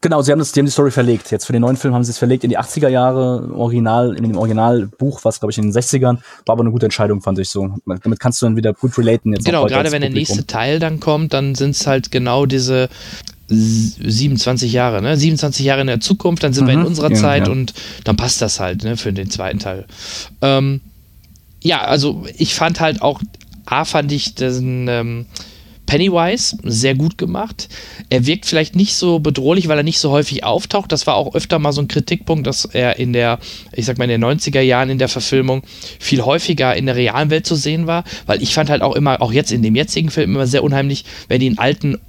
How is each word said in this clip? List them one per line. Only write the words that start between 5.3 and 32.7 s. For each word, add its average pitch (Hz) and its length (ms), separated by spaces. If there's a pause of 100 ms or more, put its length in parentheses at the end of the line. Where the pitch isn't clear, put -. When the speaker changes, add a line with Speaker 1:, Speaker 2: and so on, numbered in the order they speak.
Speaker 1:
glaub 139 120
ich, - 60
in 110 60
den 104 80
sechzigern. 123 480 (260)
War 113 80
aber 117 80
eine 117 100
gute 117 140
Entscheidung, 104 360
fand 95 180
ich 92 100
so. 98 240 (120)
Damit 101 340
kannst - 220
du 127 40
dann 113 100
wieder 110 180
gut 127 240
relaten 113 360
jetzt 104 120
Speaker 2:
Genau, 170 140
Speaker 1:
auch 139 40
heute 107 100
Speaker 2:
gerade 139 140
Speaker 1:
als 147 60
Speaker 2:
wenn 147 80
der 139 80
Speaker 1:
Publikum. 104 260
Speaker 2:
nächste 104 120
Teil 131 320
dann 160 200
kommt, 156 340
dann 139 220
sind's 139 320
halt 135 240
genau 127 340
diese 131 440 (600)
s-, 110 540
siebenundzwanzig 120 720
Jahre, 123 280
ne? 143 160
Siebenundzwanzig 143 480
Jahre 139 160
in 135 60
der 120 120
Zukunft, 175 440
dann 143 100
sind 135 140
wir 127 60
in 151 80
Speaker 1:
Mhm. 170 60
Speaker 2:
unserer 151 240
Speaker 1:
Ja, 107 60
Speaker 2:
Zeit 139 300
Speaker 1:
ja. - 40
Speaker 2:
und 131 220 (300)
dann 101 140
passt - 240
das 110 180
halt, 92 240
ne, 113 140
für 104 160
den 95 160
zweiten 95 300
Teil. 95 260 (560)
Ähm, 135 400 (800)
ja, 160 200
also 139 440 (120)
ich - 160
fand 165 260
halt 160 220
auch, 139 200 (440)
A, 143 200
fand 143 260
ich 135 240
diesen, 127 520
ähm, 117 380 (640)
Pennywise 175 760
sehr 123 320
gut 151 240
gemacht. 180 500 (400)
Er 127 160
wirkt 165 220
vielleicht 156 280
nicht 196 200
so 170 240
bedrohlich, 151 480
weil 151 100
er 147 60
nicht 156 160
so 151 100
häufig 143 340
auftaucht. 190 480
Das 156 140
war 151 80
auch 135 220
öfter 165 240
mal 147 140
so 143 80
ein 143 60
Kritikpunkt, 147 600
dass - 180
er 123 320